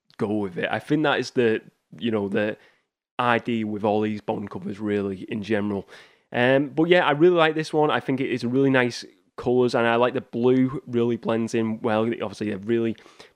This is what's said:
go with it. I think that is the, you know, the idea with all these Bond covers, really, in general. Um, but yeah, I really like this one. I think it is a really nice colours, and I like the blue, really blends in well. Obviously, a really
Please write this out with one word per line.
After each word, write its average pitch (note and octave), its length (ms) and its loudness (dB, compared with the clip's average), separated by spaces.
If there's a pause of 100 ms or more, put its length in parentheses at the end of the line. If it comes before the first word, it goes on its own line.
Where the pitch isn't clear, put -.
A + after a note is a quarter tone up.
(180)
go G#2 160 -2
with G2 240 -4
it. G2 120 -4
I A2 100 -2
think D3+ 240 0
that C3+ 140 2
is B2+ 120 -4
the, A2+ 320 0 (360)
you A2+ 120 -4
know, G#2 180 -2
the G#2 300 -2 (600)
idea A#2 480 0
with G#2 180 -4
all G#2+ 180 2
these G#2+ 180 -2
Bond G#2+ 300 -6
covers, G2 280 -10
really, G2+ 520 -2
in A2+ 120 -6
general. G2+ 460 -2 (420)
Um, C3 380 2
but D#3 220 0
yeah, F3 160 6
I D3 60 2
really E3+ 240 4
like D#3+ 180 4
this D#3 180 -6
one. D3+ 180 2
I A#2+ 100 2
think C3 200 -2
it B2 100 -2
is A#2+ 140 -2
a A#2 40 -4
really C3+ 200 2
nice B2+ 340 2 (340)
colours, B2 380 2
and A#2 120 2
I A#2 100 4
like B2 180 2
the B2+ 60 -4
blue, B2+ 640 2
really A#2+ 300 0
blends A2+ 380 -2
in A2+ 260 -2
well. A2 220 0
Obviously, G#2+ 480 -4
a G2 80 -6
really A2+ 380 -2 (400)